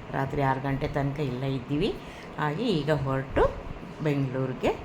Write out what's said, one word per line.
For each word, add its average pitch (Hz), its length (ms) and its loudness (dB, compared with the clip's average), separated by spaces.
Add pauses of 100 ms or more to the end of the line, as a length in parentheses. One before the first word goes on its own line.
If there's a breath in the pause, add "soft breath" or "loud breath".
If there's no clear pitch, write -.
(120)
ರಾತ್ರಿ 139 300 0
ಆರು 131 200 4
ಗಂಟೆ 139 260 0
ತನಕ 139 320 0
ಇಲ್ಲೇ 135 360 -2
ಇದ್ದೀವಿ. 143 340 0 (460 loud breath)
ಹಾಗೆ 151 360 0
ಈಗ 151 280 2
ಹೊರಟು 135 440 2 (600)
ಬೆಂಗಳೂರಿಗೆ 135 680 2 (140)